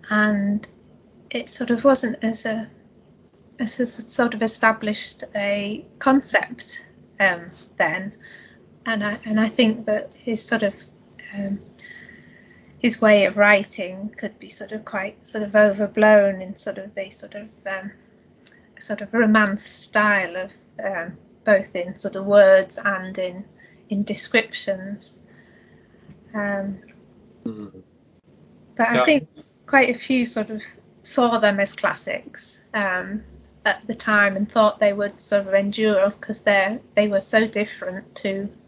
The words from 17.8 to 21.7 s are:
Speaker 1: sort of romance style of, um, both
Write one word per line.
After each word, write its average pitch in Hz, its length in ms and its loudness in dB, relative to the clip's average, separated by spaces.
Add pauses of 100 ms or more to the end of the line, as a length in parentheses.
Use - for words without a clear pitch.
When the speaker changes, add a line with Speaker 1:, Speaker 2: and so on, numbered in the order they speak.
Speaker 1:
sort 214 220 -8
of 202 120 -12
romance 214 520 2
style 202 680 0
of, 185 180 -8 (300)
um, 180 340 -8 (260)
both 196 320 2